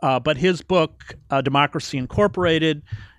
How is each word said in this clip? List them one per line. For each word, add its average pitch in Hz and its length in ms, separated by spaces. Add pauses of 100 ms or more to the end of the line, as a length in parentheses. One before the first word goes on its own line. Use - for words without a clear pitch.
Uh, 131 160
but 147 180
his 175 240
book, - 540 (160)
uh, 139 100
Democracy 139 560
Incorporated, 160 840 (360)